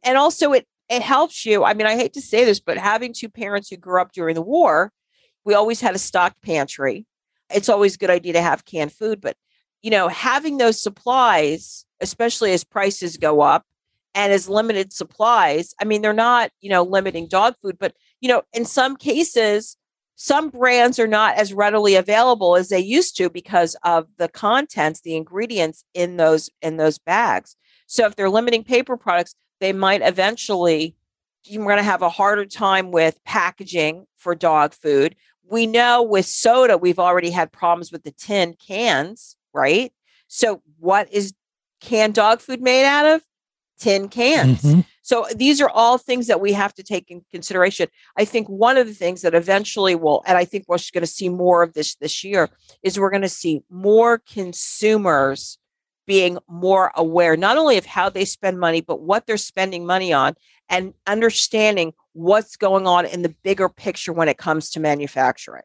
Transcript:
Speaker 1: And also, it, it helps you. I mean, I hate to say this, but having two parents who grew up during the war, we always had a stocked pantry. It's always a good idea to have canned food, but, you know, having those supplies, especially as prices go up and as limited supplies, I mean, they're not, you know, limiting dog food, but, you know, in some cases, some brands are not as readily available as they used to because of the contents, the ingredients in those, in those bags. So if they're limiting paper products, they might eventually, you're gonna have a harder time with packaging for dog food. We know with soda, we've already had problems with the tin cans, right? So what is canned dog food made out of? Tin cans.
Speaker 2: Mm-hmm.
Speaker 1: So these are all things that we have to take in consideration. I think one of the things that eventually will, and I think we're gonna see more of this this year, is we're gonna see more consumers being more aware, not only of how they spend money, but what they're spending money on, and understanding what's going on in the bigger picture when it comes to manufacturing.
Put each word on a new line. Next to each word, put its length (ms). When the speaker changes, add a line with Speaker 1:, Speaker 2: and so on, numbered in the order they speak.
Speaker 1:
And 140
also, 360
it, 120
it 120
helps 440
you. 200
I 80
mean, 140
I 80
hate 180
to 80
say 240
this, 160
but 160
having 340
two 160
parents 420
who 60
grew 260
up 120
during 220
the 60
war, 520
we 80
always 260
had 160
a 40
stocked 420
pantry. 640
It's 200
always 260
a 20
good 120
idea 240
to 80
have 240
canned 260
food, 300
but, 160
you 80
know, 200
having 480
those 260
supplies, 1000
especially 500
as 140
prices 500
go 240
up 260
and 200
as 160
limited 420
supplies, 920
I 40
mean, 160
they're 100
not, 480
you 100
know, 140
limiting 440
dog 340
food, 180
but, 160
you 80
know, 240
in 140
some 320
cases, 800
some 340
brands 500
are 80
not 300
as 160
readily 420
available 640
as 100
they 120
used 380
to 120
because 560
of 220
the 100
contents, 720
the 160
ingredients 800
in 240
those, 320
in 140
those 220
bags. 580
So 180
if 120
they're 120
limiting 360
paper 320
products, 360
they 100
might 300
eventually, 960
you're 200
gonna 160
have 200
a 80
harder 360
time 460
with 320
packaging 840
for 180
dog 380
food. 420
We 160
know 380
with 240
soda, 500
we've 220
already 320
had 200
problems 400
with 120
the 80
tin 420
cans, 840
right? 400
So 340
what 340
is 220
canned 320
dog 280
food 200
made 240
out 200
of? 180
Tin 300
cans. 520
Speaker 2:
Mm-hmm. 200
Speaker 1:
So 320
these 260
are 100
all 280
things 300
that 120
we 140
have 220
to 80
take 260
in 220
consideration. 560
I 100
think 220
one 300
of 80
the 80
things 300
that 100
eventually 600
will, 320
and 100
I 80
think 220
we're 100
gonna 140
see 220
more 340
of 100
this 220
this 280
year, 260
is 160
we're 100
gonna 180
see 440
more 480
consumers 1400
being 320
more 480
aware, 400
not 220
only 200
of 100
how 220
they 160
spend 340
money, 220
but 200
what 240
they're 120
spending 480
money 280
on, 220
and 260
understanding 840
what's 420
going 300
on 200
in 160
the 120
bigger 260
picture 420
when 160
it 100
comes 340
to 80
manufacturing. 840